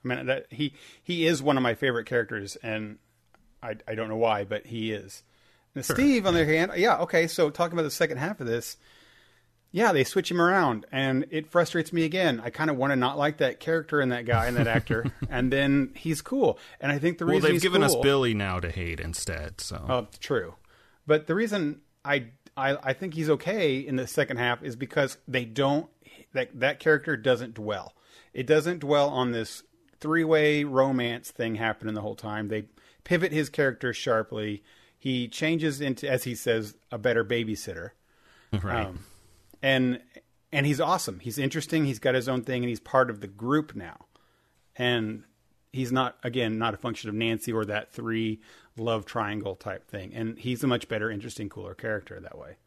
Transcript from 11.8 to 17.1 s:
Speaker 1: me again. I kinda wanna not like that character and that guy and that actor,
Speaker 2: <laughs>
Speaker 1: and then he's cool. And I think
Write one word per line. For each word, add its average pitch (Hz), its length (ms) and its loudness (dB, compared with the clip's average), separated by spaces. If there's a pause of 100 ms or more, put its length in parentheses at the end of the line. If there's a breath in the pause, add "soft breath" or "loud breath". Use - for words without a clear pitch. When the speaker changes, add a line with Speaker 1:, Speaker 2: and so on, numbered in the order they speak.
Speaker 1:
me 165 140 2
again. 156 360 0
I 120 80 -6
kinda 156 240 0
wanna 135 220 2
not 131 220 2
like 151 220 0
that 131 200 2
character 156 400 0
and 131 140 2
that 120 120 -4
guy 117 200 4
and 120 100 0
that 117 120 4
actor, 117 520 0
Speaker 2:
<laughs> 123 100 -4
Speaker 1:
and 127 220 0
then 139 460 2
he's 160 240 -4
cool. 240 360 0 (220 loud breath)
And 143 140 -2
I 143 40 0
think 160 200 0